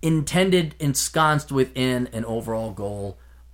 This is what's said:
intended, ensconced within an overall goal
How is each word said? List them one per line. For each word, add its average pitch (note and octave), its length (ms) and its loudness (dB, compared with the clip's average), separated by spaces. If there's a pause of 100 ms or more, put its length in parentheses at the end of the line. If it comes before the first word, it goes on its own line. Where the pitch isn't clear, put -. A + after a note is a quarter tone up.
intended, E3 800 2
ensconced D3+ 720 0
within B2+ 640 0
an A2+ 100 -4
overall A2+ 460 -4
goal G2+ 480 -8 (360)